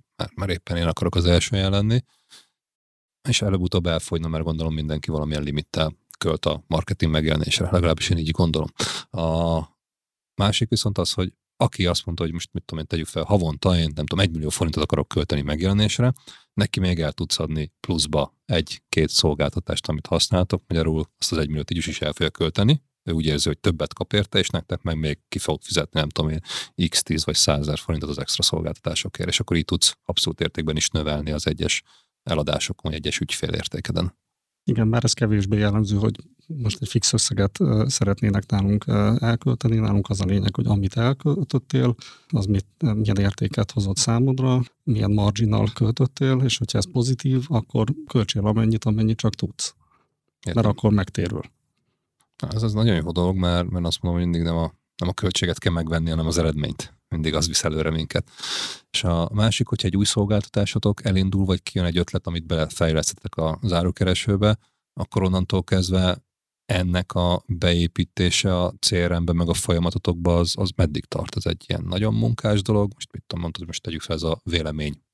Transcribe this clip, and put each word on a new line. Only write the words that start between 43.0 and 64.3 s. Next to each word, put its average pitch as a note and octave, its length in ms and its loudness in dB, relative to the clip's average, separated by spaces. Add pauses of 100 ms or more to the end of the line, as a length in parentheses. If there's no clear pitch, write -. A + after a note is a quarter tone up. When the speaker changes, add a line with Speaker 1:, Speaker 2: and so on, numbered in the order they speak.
Speaker 2:
értéket G2+ 540 0
hozott G2 260 0
számodra, B2+ 640 2 (200)
milyen G#2+ 280 2
marginnal G#2 600 4
költöttél, C3 720 2
és B2 140 0
hogyha - 200 -2
ez G2 140 -2
pozitív, C3 560 0
akkor A2+ 460 0 (140)
költsél G#2 380 0
amennyit, A2 400 2
amennyit A2 320 2
csak - 180 0
tudsz. - 400 -8 (680)
Speaker 1:
Értem. A2 180 0
Speaker 2:
Mert G#2 140 2
akkor G#2+ 140 4
megtérül. F#2+ 500 0 (960)
Speaker 1:
Na, - 100 -6
ez, A2 160 -2
ez G#2+ 100 0
nagyon G#2+ 220 4
jó D#2+ 160 0
dolog, F2+ 240 2
mert, F2 340 2
mert F2 160 -2
azt E2+ 160 -2
mondom, F2 200 0
hogy F2 80 0
mindig E2+ 180 0
nem E2 100 0
a, E2 160 -2 (220)
nem F2 140 -2
a F2+ 40 -4
költséget F2+ 460 -2
kell - 140 -2
megvenni, E2 360 0
hanem D#2+ 180 0
az E2 100 0
eredményt. D2+ 560 -2 (140)
Mindig D#2 260 -2
az D#2 140 0
visz D#2+ 160 0
előre D#2+ 280 0
minket. - 380 -4 (640)
És - 120 -2
a E2+ 300 0
másik, A2 340 2
hogyha G#2+ 200 -2
egy F#2 100 0
új G#2 80 4
szolgáltatásotok G#2 1000 0
elindul, F#2+ 400 2
vagy F#2 180 0
kijön F#2 220 -2
egy E2+ 120 0
ötlet, F2 300 -2
amit E2+ 180 -6
belefejlesztetek D#2+ 920 -2
a D#2+ 260 -2
zárókeresőbe, F#2+ 920 2 (360)